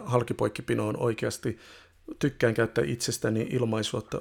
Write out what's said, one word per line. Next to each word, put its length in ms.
halkipoikkipinoon 920
oikeasti. 640
Tykkään 340
käyttää 340
itsestäni 600
ilmaisua, 500
että 220